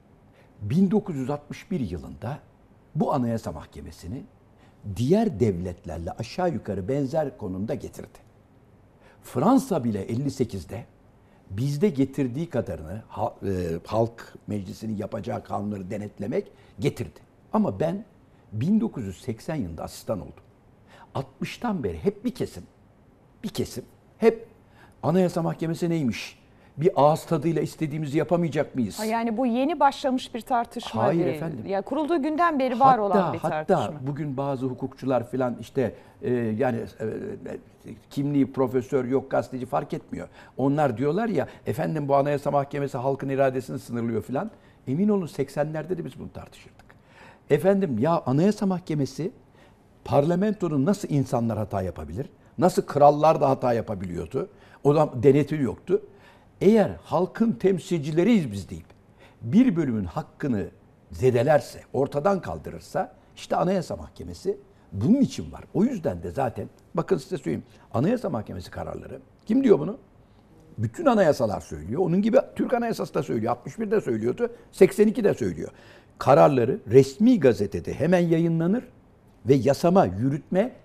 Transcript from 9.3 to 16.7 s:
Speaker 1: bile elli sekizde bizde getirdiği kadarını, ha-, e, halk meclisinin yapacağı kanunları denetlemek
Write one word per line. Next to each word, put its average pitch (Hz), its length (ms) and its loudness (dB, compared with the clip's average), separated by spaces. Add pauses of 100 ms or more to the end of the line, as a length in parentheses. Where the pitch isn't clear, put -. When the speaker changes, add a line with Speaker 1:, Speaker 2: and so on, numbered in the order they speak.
Speaker 1:
bile 104 180 -2
elli 123 300 -4
sekizde 101 540 -6 (640)
bizde 143 400 0
getirdiği 135 600 -2
kadarını, 90 580 -6
ha-, 110 280 -6 (120)
e, 87 380 -2
halk - 500 -2 (120)
meclisinin 104 500 -6
yapacağı 104 460 -6
kanunları 101 480 -6
denetlemek 175 600 -6 (280)